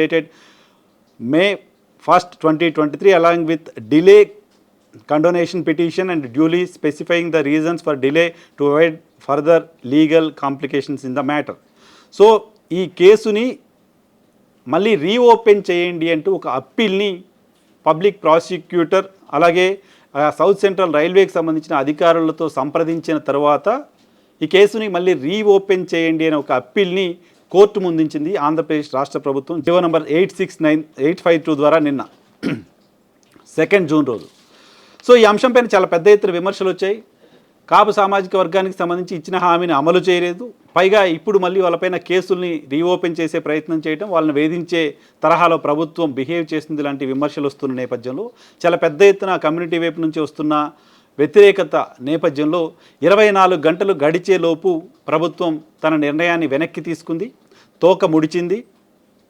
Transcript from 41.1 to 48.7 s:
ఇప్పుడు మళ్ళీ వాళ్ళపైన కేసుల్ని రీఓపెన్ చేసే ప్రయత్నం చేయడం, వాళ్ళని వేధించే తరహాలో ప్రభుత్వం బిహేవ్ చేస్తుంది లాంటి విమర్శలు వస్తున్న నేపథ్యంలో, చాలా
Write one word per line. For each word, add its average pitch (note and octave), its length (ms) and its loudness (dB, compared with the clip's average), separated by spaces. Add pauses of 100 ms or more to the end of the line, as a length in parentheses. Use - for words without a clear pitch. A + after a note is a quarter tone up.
ఇప్పుడు G3 280 0
మళ్ళీ F#3 200 0
వాళ్ళపైన F3 320 -2 (120)
కేసుల్ని F3+ 420 -2 (220)
రీఓపెన్ E3+ 460 -2
చేసే E3 280 -4
ప్రయత్నం D#3 380 -4
చేయడం, D#3+ 300 -6
వాళ్ళని D#3 240 0
వేధించే E3+ 440 -2 (400)
తరహాలో E3 340 2 (100)
ప్రభుత్వం D#3 420 -4 (100)
బిహేవ్ E3 340 -4
చేస్తుంది D3+ 340 -8
లాంటి C#3 260 -6
విమర్శలు C#3+ 380 -4
వస్తున్న C3+ 320 -8
నేపథ్యంలో, B2+ 420 -8 (380)
చాలా E3+ 220 0